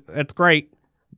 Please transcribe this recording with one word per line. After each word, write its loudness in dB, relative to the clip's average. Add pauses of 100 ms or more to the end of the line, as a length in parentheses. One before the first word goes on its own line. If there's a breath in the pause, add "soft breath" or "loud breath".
That's -8
great. 0 (460)